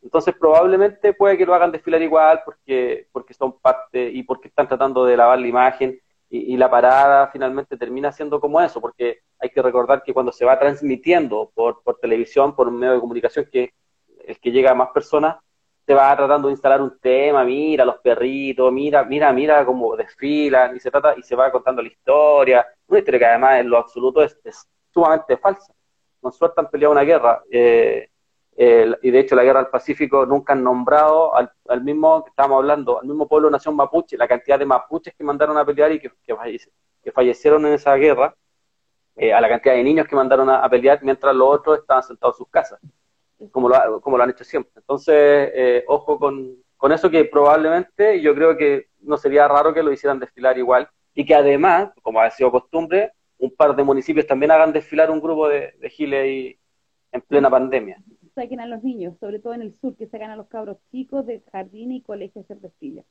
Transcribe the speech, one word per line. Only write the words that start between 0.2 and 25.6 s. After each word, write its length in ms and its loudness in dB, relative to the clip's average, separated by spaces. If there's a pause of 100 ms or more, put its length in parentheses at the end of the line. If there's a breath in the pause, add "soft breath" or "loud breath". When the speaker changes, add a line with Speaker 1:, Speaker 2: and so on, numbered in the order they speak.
Speaker 1:
probablemente 720 2
puede 260 0
que 80 0
lo 80 2
hagan 160 2
desfilar 320 -4
igual 420 2
porque, 680 -6
porque 220 -16
son 260 -8
parte 500 -2
y 140 -12
porque 240 -10
están 200 -4
tratando 360 -2
de 120 2
lavar 220 4
la 80 -4
imagen 540 -2 (280)
y, 260 -8
y 20 -4
la 120 2
parada 600 4
finalmente 480 -8
termina 340 -8
siendo 300 -8
como 200 -2
eso, 200 -4
porque 400 -8 (180)
hay 120 -8
que 120 -2
recordar 400 0
que 100 -10
cuando 200 -4
se 120 -6
va 140 4
transmitiendo 960 -2
por, 300 -4
por 140 -6
televisión, 580 -2
por 100 2
un 120 -6
medio 160 0
de 60 0
comunicación 500 -6
que 220 -4 (540)
el 140 -18
que 100 -6
llega 220 2
a 20 4
más 160 -2
personas, 460 -2 (480)
se 100 2
va 220 6
tratando 300 0
de 60 -2
instalar 280 0
un 200 -6
tema, 440 2
mira 400 0
los 140 -2
perritos, 720 -2
mira, 320 0
mira, 280 0
mira 340 2
cómo 300 -4
desfilan, 800 -2
y 40 -16
se 120 -8
trata, 240 0
y 80 -20
se 100 -6
va 160 2
contando 320 -4
la 60 -10
historia, 760 2 (220)
una 140 2
historia 180 0
que 80 4
además 340 4
en 80 -4
lo 100 2
absoluto 440 -2
es, 220 -4
es 240 -20 (220)
sumamente 460 0
falsa. 380 -6 (460)